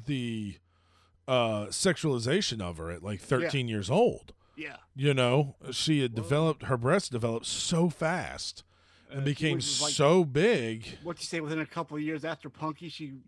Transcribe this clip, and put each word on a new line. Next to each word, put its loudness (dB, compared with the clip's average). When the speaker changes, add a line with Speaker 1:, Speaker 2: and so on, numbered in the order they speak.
Speaker 1:
the, -4
uh, 2
sexualization 0
of -4
her -6
at, -8
like, -4
Speaker 2:
Yeah. -16
Speaker 1:
thirteen 2
years -2
old. 2
Speaker 2:
Yeah. -12
Speaker 1:
You 4
know, 4
she 2
had 0
Speaker 2:
Well -2
Speaker 1:
developed, 2
her 2
breasts 2
developed -2
so 2
fast -6
and -6
Speaker 2:
Uh, -4
she 0
Speaker 1:
became 0
Speaker 2:
was -4
just, 0
like, 0
Speaker 1:
so 6
big. 0
Speaker 2:
what -8
you -8
say, -4
within -4
a -4
couple -8
of -4
years -4
after -8
Punky, -8
she -12